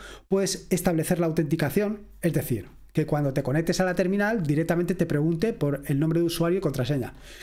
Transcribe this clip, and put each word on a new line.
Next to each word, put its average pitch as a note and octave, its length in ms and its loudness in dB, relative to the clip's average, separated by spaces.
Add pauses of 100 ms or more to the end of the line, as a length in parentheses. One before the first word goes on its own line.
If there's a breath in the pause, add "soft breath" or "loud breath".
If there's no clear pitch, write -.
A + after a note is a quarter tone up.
(280 loud breath)
puedes F#3+ 420 0
establecer E3+ 480 2
la E3+ 100 2
autenticación, E3 760 0 (200)
es D#3+ 120 0
decir, A#2+ 340 -2 (240)
que D#3 140 0
cuando D3 280 0
te C#3 80 0
conectes D#3+ 380 0
a F#3 60 4
la F3+ 100 0
terminal G3+ 480 0
directamente E3 520 0
te E3+ 100 0
pregunte E3 480 0
por C#3+ 320 -2
el C#3 140 0
nombre D#3+ 200 2
de E3+ 60 2
usuario E3+ 320 0
y F#3 40 -4
contraseña. C3 520 -2 (300 loud breath)